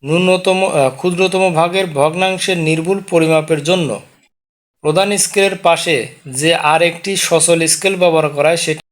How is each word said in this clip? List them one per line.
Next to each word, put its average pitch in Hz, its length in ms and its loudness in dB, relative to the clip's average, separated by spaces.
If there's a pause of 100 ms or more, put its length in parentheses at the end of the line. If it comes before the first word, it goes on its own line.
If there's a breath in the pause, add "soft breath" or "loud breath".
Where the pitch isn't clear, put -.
ন্যূনতম, 185 600 2
আহ, 143 320 2
ক্ষুদ্রতম 185 560 0
ভাগের 175 340 0
ভগ্নাংশের 175 720 -2
নির্ভুল 165 420 0 (100)
পরিমাপের 160 540 2
জন্য 151 380 -2 (800)
প্রধান 190 360 0
স্কেলের 196 400 0
পাশে 165 500 0 (200)
যে 143 280 0
আর 160 260 2
একটি 170 340 -2
সচল 165 520 2
স্কেল 190 280 -2
ব্যবহার 160 340 2
করা 143 200 0
হয় 170 80 0
সেটা। 156 240 -4 (100)